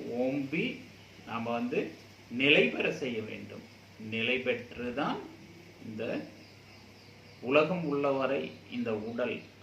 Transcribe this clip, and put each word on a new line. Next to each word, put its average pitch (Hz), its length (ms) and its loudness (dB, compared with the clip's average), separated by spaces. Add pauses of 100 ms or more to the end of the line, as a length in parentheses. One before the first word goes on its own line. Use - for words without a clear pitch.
(220)
ஓம்பி 139 420 2 (640)
நாம 113 240 0
வந்து 123 280 2 (500)
நிலை 143 400 8
பெற 208 220 2
செய்ய 120 300 -2
வேண்டும். 101 420 -8 (480)
நிலை 113 280 2
பெற்றுதான் 123 800 -2 (680)
இந்த 110 180 -6 (1400)
உலகம் 156 440 6
உள்ளவரை 139 640 2 (200)
இந்த 120 240 0
உடல் 117 400 -2 (280)